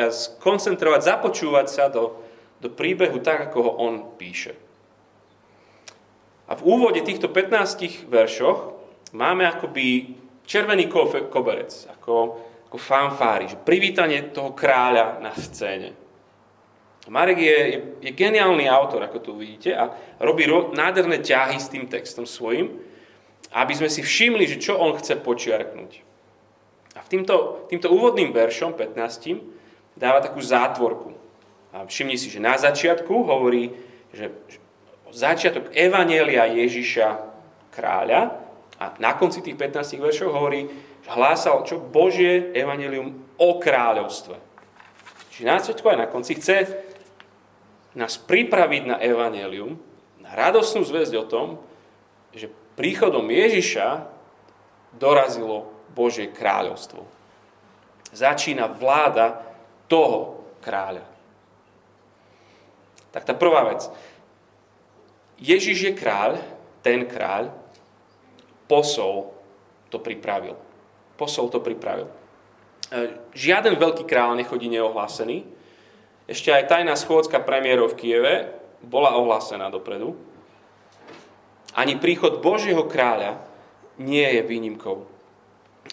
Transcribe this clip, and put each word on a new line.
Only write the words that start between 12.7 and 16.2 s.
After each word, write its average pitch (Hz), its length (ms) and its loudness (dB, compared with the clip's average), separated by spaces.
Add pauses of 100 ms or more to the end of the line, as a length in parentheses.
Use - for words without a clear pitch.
ako 120 80 -12
fanfári, 135 720 0
že - 80 -16
privítanie 170 720 0
toho 139 240 -8
kráľa 123 640 4
na 107 160 -10
scéne. 95 560 -10 (1160)